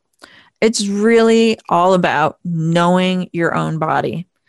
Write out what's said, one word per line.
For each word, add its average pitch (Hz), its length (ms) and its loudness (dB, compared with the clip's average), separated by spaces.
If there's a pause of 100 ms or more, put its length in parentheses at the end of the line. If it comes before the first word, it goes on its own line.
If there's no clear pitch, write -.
(600)
It's 220 280 -2
really 226 680 2 (120)
all 180 240 2
about 156 500 0
knowing 175 880 0
your 170 220 -2
own 160 240 -4
body, 139 500 -4 (220)